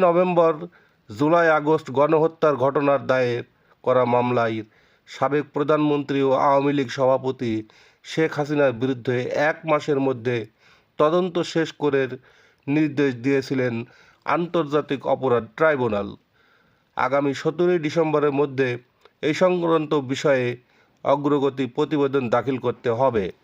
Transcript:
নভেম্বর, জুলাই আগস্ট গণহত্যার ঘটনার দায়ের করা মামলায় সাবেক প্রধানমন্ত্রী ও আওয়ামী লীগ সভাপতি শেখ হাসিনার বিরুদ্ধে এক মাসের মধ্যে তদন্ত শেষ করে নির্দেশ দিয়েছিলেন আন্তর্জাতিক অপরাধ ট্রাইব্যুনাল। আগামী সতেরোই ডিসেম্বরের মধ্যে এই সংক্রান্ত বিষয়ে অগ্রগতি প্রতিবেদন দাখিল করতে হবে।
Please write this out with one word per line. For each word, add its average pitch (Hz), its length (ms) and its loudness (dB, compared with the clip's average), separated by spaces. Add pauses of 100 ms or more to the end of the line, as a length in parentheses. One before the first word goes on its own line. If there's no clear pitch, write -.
নভেম্বর, 175 460 4 (560)
জুলাই 156 400 2
আগস্ট 151 420 2
গণহত্যার 151 640 2
ঘটনার 139 520 2
দায়ের 123 360 0 (400)
করা 127 220 2
মামলায় 120 520 0 (520)
সাবেক 139 440 -2
প্রধানমন্ত্রী 147 680 0
ও 135 100 2 (160)
আওয়ামী 139 260 4
লীগ 139 160 -2
সভাপতি 131 640 0 (540)
শেখ 160 280 -2
হাসিনার 147 400 0
বিরুদ্ধে 123 440 -4 (320)
এক 160 160 -4
মাসের 151 340 0
মধ্যে 127 380 -2 (640)
তদন্ত 170 420 2
শেষ 160 320 -2
করে 139 280 0 (680)
নির্দেশ 143 480 0
দিয়েছিলেন 131 580 -2 (520)
আন্তর্জাতিক 151 840 -2
অপরাধ 127 360 0 (120)
ট্রাইব্যুনাল। 123 520 0 (880)
আগামী 139 360 0
সতেরোই 175 460 0
ডিসেম্বরের 151 600 0
মধ্যে 135 300 0 (520)
এই 151 200 -2
সংক্রান্ত 170 520 0 (180)
বিষয়ে 135 340 0 (600)
অগ্রগতি 139 600 0
প্রতিবেদন 143 640 -2
দাখিল 123 300 0
করতে 123 320 -4
হবে। 117 340 0 (180)